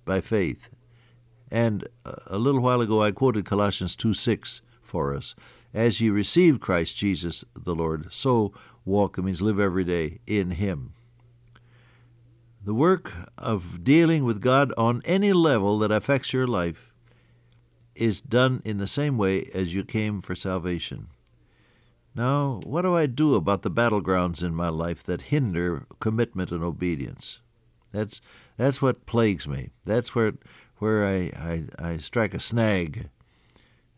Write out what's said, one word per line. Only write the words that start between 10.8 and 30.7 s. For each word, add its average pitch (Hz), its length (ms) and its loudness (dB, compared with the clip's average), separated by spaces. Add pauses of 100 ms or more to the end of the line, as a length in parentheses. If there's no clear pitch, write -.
The 101 100 -4
work 175 380 2 (260)
of 87 460 -6
dealing 160 400 6
with 113 180 0
God 127 360 4
on 117 260 2
any 196 300 2
level 117 460 4
that 107 120 2
affects 127 400 0
your 127 160 0
life 87 460 -4 (1000)
is 113 260 0
done 127 420 2
in 107 140 -4
the 101 100 -4
same 143 300 -2
way 95 360 0
as 90 200 -2
you 95 100 -2
came 107 380 -4
for 92 140 -8
salvation. 87 720 -6 (1080)
Now, 131 480 -2
what 151 200 -4
do 180 120 2
I 165 100 4
do 143 300 2
about 95 260 2
the 98 100 -2
battlegrounds 92 720 2
in 85 140 -2
my 85 140 -2
life 82 340 -4
that 90 300 -4
hinder 87 520 0 (140)
commitment 110 520 -2
and 82 120 -4
obedience? 76 760 -6 (520)
That's, 107 300 -6 (340)
that's 139 260 0
what 131 240 0
plagues 110 420 2
me. 67 220 -6 (160)
That's 113 300 -2
where, 110 180 2 (440)